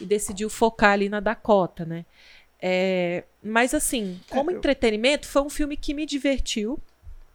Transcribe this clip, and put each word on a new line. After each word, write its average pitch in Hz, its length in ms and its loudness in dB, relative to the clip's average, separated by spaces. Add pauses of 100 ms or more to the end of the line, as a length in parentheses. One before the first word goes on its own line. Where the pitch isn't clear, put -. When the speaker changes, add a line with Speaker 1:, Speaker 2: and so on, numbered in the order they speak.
Speaker 1:
e - 40 -10
decidiu 208 440 -2
focar 226 420 4
ali 202 160 2
na 208 140 -2
Dakota, 196 640 2
né? 165 200 -8 (540)
É, 185 640 0 (180)
mas 226 320 0
assim, 214 460 -2 (100)
como 285 220 0
Speaker 2:
É, - 20 -2
eu - 40 -6
Speaker 1:
entretenimento, 262 680 2
foi 285 160 2
um 294 60 -4
filme 294 280 -4
que - 160 -4
me 294 120 -4
divertiu. 269 720 -2 (580)